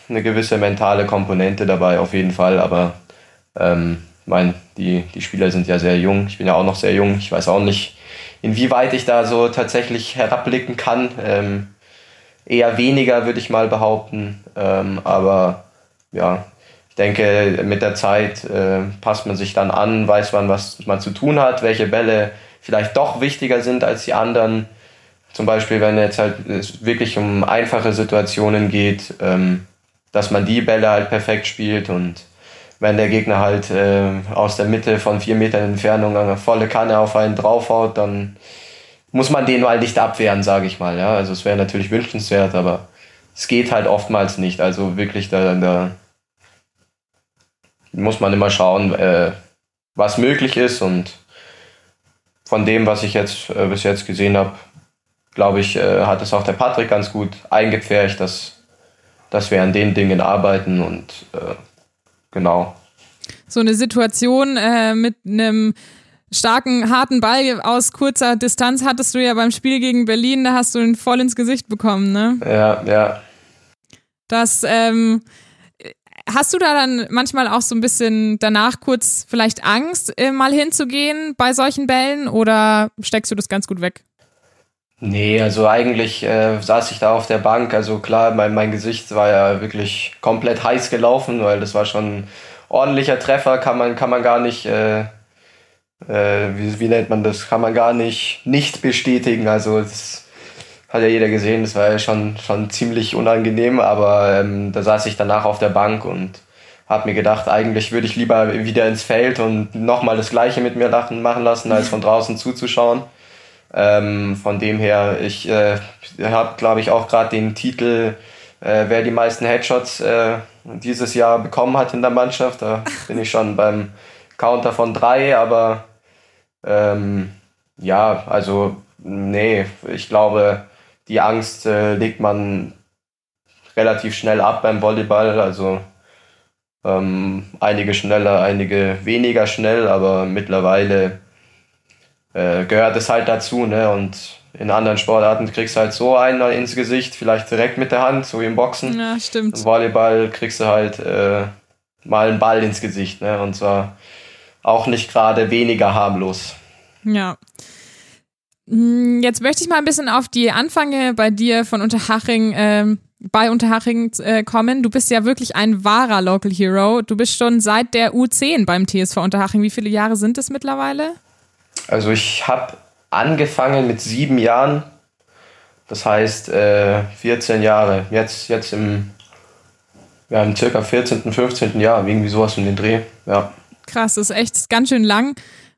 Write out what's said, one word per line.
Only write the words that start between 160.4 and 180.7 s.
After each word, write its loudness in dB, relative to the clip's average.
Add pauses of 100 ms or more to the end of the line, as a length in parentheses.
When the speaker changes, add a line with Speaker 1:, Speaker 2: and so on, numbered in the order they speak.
Speaker 2:
Anfänge 0
bei 2
dir 2
von -2
Unterhaching, 0
ähm, 2 (200)
bei 2
Unterhaching, 0
äh, 0
kommen. 0
Du 0
bist 0
ja 2
wirklich -2
ein 0
wahrer 2
Local 0
Hero. 2
Du -4
bist 0
schon 2
seit 0
der 2
U 2
zehn 0
beim 2
T 0
S -2
V 0
Unterhaching. 0
Wie 0
viele -6
Jahre 0
sind 0
es -6
mittlerweile? -4 (760)
Speaker 1:
Also 0
ich -2
hab -4 (340)
angefangen 0
mit -2
sieben 0
Jahren. 2 (1040)
Das -8
heißt, 0
äh, 2 (120)
vierzehn -2
Jahre. 2
Jetzt, -2
jetzt -4
im, -4 (1200)
ja, 2
im 0
circa 0